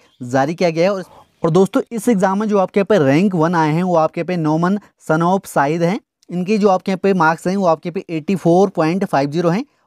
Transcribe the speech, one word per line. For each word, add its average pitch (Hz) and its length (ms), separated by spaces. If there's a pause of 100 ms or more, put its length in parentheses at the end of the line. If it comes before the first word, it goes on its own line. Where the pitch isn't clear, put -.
(240)
जारी 135 320
किया 175 140
गया 165 140
है। 196 100
और, 190 100 (400)
और 165 60
दोस्तों, 185 320 (100)
इस 233 180
एग्जाम 190 300
में 220 80
जो 202 100
आपके 185 220
यहाँ 196 200
पे 143 60
रैंक 180 300
वन 170 200
आए 156 160
हैं, 165 120
वो 180 120
आपके 160 260
यहाँ 160 60
पे 180 100
नौमन 165 420 (280)
सनौप 175 380
साहिद 165 380
हैं। 185 160 (300)
इनके 180 280
जो 202 120
आपके 185 220
यहाँ 185 120
पे 196 100
मार्क्स 165 340
हैं, 185 100
वो 196 80
आपके 165 240
यहाँ 175 120
पे 165 160
एटी 175 180
फ़ोर 180 340
पॉइंट 175 360
फ़ाइव 143 260
ज़ीरो 170 180
हैं। 214 160 (220)